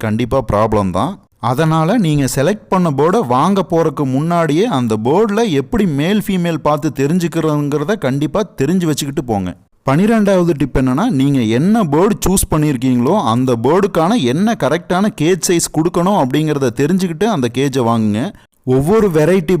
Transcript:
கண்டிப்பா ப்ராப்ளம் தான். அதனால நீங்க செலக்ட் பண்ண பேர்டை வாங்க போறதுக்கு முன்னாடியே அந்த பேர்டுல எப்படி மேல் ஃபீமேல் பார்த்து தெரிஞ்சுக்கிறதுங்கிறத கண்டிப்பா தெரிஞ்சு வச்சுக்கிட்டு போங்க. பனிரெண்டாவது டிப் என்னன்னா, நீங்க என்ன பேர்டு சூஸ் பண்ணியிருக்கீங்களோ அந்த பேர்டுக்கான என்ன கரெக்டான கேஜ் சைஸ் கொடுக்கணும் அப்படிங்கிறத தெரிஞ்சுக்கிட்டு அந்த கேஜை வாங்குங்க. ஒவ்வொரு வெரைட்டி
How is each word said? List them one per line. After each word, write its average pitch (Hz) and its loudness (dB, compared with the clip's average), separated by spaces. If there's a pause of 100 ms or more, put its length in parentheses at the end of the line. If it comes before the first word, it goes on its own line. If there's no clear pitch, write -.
கண்டிப்பா 120 -2 (120)
ப்ராப்ளம் 104 0
தான். 156 -2 (380)
அதனால 160 0 (100)
நீங்க 147 0 (140)
செலக்ட் 185 -2
பண்ண 180 2
பேர்டை 175 2 (180)
வாங்க 190 2 (120)
போறதுக்கு 156 0 (120)
முன்னாடியே 165 0 (120)
அந்த 113 0 (100)
பேர்டுல 202 2 (180)
எப்படி 214 0 (160)
மேல் 196 0
ஃபீமேல் 175 -2
பார்த்து 147 -2
தெரிஞ்சுக்கிறதுங்கிறத 151 0 (120)
கண்டிப்பா 143 -2 (200)
தெரிஞ்சு 170 0
வச்சுக்கிட்டு 139 -4
போங்க. 92 -4 (360)
பனிரெண்டாவது 190 2
டிப் 147 -2
என்னன்னா, 131 0 (160)
நீங்க 139 2 (180)
என்ன 208 2 (120)
பேர்டு 180 2 (100)
சூஸ் 185 0
பண்ணியிருக்கீங்களோ 131 0 (180)
அந்த 127 0 (120)
பேர்டுக்கான 180 2 (140)
என்ன 180 0 (100)
கரெக்டான 175 0 (120)
கேஜ் 165 0
சைஸ் 170 0 (100)
கொடுக்கணும் 175 0
அப்படிங்கிறத 143 0 (120)
தெரிஞ்சுக்கிட்டு 175 0
அந்த 123 -2 (100)
கேஜை 131 0
வாங்குங்க. 110 0 (540)
ஒவ்வொரு 202 2
வெரைட்டி 170 2